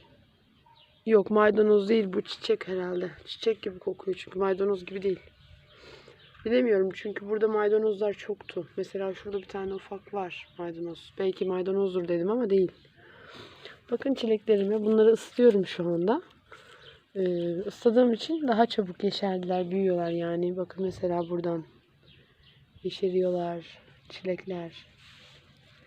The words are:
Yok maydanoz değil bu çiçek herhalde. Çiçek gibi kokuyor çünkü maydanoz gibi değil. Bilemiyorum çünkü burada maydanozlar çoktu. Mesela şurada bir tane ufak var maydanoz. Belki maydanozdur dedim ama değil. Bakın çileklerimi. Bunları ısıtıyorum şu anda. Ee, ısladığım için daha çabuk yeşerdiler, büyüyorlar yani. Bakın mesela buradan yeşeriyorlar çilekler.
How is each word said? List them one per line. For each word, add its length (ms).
Yok 260
maydanoz 580
değil 240
bu 80
çiçek 460
herhalde. 440
Çiçek 360
gibi 180
kokuyor 380
çünkü 220
maydanoz 460
gibi 160
değil. 180
Bilemiyorum 480
çünkü 360
burada 180
maydanozlar 680
çoktu. 540
Mesela 360
şurada 240
bir 80
tane 280
ufak 400
var 340
maydanoz. 600
Belki 260
maydanozdur 640
dedim 240
ama 180
değil. 220
Bakın 220
çileklerimi. 720
Bunları 260
ısıtıyorum 540
şu 220
anda. 340
Ee, 60
ısladığım 460
için 340
daha 180
çabuk 380
yeşerdiler, 680
büyüyorlar 380
yani. 480
Bakın 280
mesela 440
buradan 360
yeşeriyorlar 960
çilekler. 640